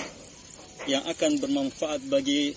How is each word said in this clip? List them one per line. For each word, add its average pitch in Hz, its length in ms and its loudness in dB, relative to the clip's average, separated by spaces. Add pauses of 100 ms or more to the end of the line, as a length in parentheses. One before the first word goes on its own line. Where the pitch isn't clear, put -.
(840)
yang 139 240 2
akan 151 320 2
bermanfaat 139 720 0
bagi 143 440 4